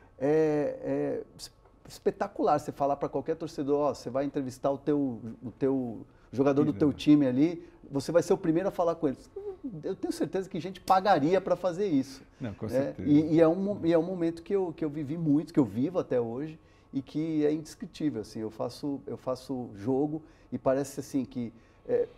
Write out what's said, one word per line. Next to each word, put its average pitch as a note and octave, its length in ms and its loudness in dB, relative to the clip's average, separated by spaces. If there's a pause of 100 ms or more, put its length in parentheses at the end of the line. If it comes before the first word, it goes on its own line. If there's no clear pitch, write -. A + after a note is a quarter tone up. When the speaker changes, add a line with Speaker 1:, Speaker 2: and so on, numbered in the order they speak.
(180)
Speaker 1:
é, D3+ 640 2
é C#3+ 420 -4 (140)
es-, - 140 -18 (360)
espetacular. G3+ 720 0
Você D3 120 -8
falar C#3 240 0
pra C#3+ 140 -4
qualquer D3 260 -4
torcedor, D3 460 -2
"Ó, C#3+ 120 2
você - 160 -10
vai C3+ 160 -2
entrevistar C#3 460 -4
o C#3 60 -2
teu, C#3 420 -2 (240)
o A#2 80 -10
teu C3 540 -2 (260)
jogador C3+ 340 4
do D3+ 60 0
Speaker 2:
Sim, - 80 -4
Speaker 1:
teu D#3 80 6
Speaker 2:
né? C3 80 2
Speaker 1:
time D3 320 6
ali, D3+ 380 2 (260)
você C#3 200 -4
vai E3 120 6
ser E3+ 100 4
o - 40 2
primeiro E3+ 320 0
a - 20 -6
falar E3+ 240 0
com D3+ 140 -2
ele." B2 80 -6 (680)
Eu F#3 120 -6
tenho D#4+ 180 -6
certeza F#3+ 360 -4
que F3+ 120 -8
gente F#3 180 -10
pagaria F#3 640 4
pra E3+ 160 0
fazer F#3 300 -2
isso, C#3 340 0 (180)
Speaker 2:
Não, A2 140 -6
com G#2+ 140 -10
Speaker 1:
né? G2 40 -4
Speaker 2:
certeza. C#3 360 -2
Speaker 1:
E, D3+ 280 6
e E3 60 8
é D#3+ 60 8
um E3 80 4
mo-, G3 300 -4
e E3 80 2
é E3 40 6
um D#3+ 60 4
momento E3+ 380 -4
que - 140 -6
eu, F3+ 200 -2
que - 80 -6
eu D#3 60 -2
vivi D3 280 -6
muito, D#3 360 0
que D#3+ 60 4
eu C#3 60 6
vivo C3 340 -2
até C3 220 0
hoje, C3+ 360 -6 (360)
e C#3 80 -4
que D3+ 440 -2
é D3+ 60 4
indescritível, D#3 680 -6
assim, - 180 -12
eu A2 100 -6
faço, B2+ 580 -6
eu A#2 100 -8
faço B2+ 580 -6
jogo C3+ 460 -2 (300)
e B2 80 -6
parece C3+ 400 0
assim C3+ 260 -4
que, A#2+ 260 -8 (380)
é, B2 180 0 (100)